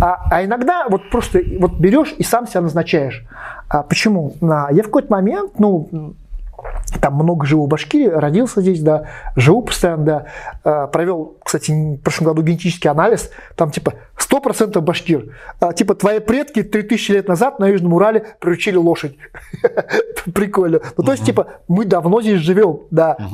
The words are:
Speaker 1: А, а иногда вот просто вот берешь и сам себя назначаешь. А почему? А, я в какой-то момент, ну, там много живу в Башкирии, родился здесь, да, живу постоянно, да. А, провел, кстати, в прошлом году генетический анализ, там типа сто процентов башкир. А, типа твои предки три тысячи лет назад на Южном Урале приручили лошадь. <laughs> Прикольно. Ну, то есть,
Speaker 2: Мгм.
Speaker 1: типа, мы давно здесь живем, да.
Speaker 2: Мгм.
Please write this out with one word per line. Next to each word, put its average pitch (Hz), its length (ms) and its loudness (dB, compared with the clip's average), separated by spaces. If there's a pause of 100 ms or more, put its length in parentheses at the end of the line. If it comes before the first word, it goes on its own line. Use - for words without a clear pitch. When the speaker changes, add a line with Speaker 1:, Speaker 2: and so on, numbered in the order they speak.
Speaker 1:
А, 180 160 2 (140)
а 170 120 2
иногда 254 460 0
вот 196 220 -2
просто 226 280 0 (200)
вот 180 140 2
берешь 233 440 2
и 170 60 -2
сам 233 240 -2
себя 185 140 -2
назначаешь. 156 640 -2 (460)
А 147 140 0
почему? 180 580 0
А, 151 300 2
я 170 100 6
в 214 60 0
какой-то - 260 0
момент, 285 460 0
ну, 190 280 2 (1120)
там 143 140 0
много 156 320 0
живу 151 200 2
в 139 40 -2
Башкирии, 226 400 0
родился 156 520 0
здесь, 180 200 0
да, 151 220 2 (320)
живу 156 260 6
постоянно, 165 420 -2
да. 147 220 0 (380)
А, 151 240 0
провел, 160 560 -2
кстати, - 280 -4
в 151 300 -2
прошлом - 260 -2
году 160 140 2
генетический 165 480 0
анализ, 170 400 2 (260)
там 160 140 0
типа 147 240 -4 (240)
сто - 240 0
процентов 202 420 0
башкир. 156 520 -2 (240)
А, 175 140 2
типа 202 200 2
твои 214 260 0
предки 233 440 -2
три 214 180 -2
тысячи 208 300 -2
лет 202 160 2
назад 208 320 0
на 196 80 4
Южном 175 260 2
Урале 220 320 4 (140)
приручили 180 380 0
лошадь. 165 380 0 (460)
<laughs> - 720 -4
Прикольно. 190 460 0 (180)
Ну, 180 60 0
то 262 80 2
есть, 269 120 -2
Speaker 2:
Мгм. - 40 -2
Speaker 1:
типа, 214 200 0 (200)
мы 202 180 2
давно 185 360 2
здесь 208 200 2
живем, 175 480 2
да. 160 300 2
Speaker 2:
Мгм. 101 140 -10